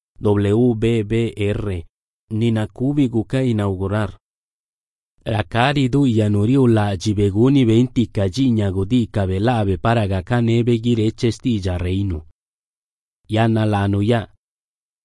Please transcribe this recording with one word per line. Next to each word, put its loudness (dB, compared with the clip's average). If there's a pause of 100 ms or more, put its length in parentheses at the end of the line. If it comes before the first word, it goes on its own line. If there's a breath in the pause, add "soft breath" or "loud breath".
(200)
W 2
B 0
B -2
R, -4 (460)
ni 0
na -2
kubi 0
guka -2
inaugurar. -2 (1080)
La -2
kari 0
du 2
yanuriu 2
la 2
jibeguni 2
veinti 2
ka -2
jiña 0
gudi -2
kabelabe -2
para 0
gaka -2
nebe 2
gireche 0
sti -4
ya -4
reinu. -4 (1080)
Ya 2
na 2
lanu 0
ya. 0 (760)